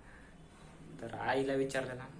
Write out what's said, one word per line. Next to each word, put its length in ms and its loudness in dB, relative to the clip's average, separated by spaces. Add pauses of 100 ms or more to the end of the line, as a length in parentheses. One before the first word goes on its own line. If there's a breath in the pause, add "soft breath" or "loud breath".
(1000 loud breath)
तर 120 -4
आईला 400 4
विचारलं 440 2
ना, 60 -6 (160)